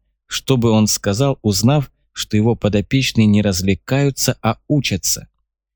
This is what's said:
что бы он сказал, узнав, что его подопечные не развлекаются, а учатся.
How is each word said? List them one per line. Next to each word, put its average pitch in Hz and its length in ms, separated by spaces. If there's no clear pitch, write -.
что - 300
бы 117 140
он 107 180
сказал, 127 540
узнав, 127 480
что - 240
его 110 200
подопечные 107 680
не 104 160
развлекаются, 104 1000
а 110 240
учатся. - 600